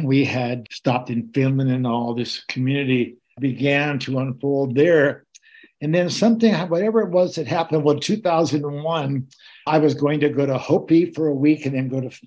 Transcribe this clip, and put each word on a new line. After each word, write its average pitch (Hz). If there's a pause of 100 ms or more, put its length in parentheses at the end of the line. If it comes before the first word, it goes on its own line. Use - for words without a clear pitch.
we 135
had 123
stopped 127
in 117
Finland, 135
and 127
all 117
this 120
community 131 (220)
began 139
to 131
unfold 135
there. 147 (580)
And 156
then 180
something, 226
whatever 180
it 196
was 180
that 156
happened, 156
well, 147
two 208
thousand 160
and 143
one, 139 (380)
I 156
was 147
going 143
to 147
go 139
to 135
Hopi 170
for 156
a 143
week 151
and 135
then 131
go 131
to 127 (160)